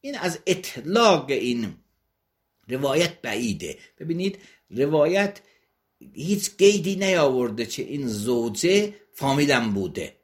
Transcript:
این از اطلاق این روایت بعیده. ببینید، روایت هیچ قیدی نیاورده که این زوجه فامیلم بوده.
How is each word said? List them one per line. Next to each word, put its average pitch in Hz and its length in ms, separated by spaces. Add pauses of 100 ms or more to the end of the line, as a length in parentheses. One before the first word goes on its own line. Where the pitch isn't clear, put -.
این 277 180
از 165 280
اطلاق 180 840
این 117 440 (920)
روایت 139 540
بعیده. 104 560 (200)
ببینید، 175 400 (320)
روایت 156 720 (720)
هیچ 196 440
قیدی 196 400
نیاورده 131 720
که - 160
این 139 260
زوجه 120 840 (180)
فامیلم 139 600
بوده. 92 500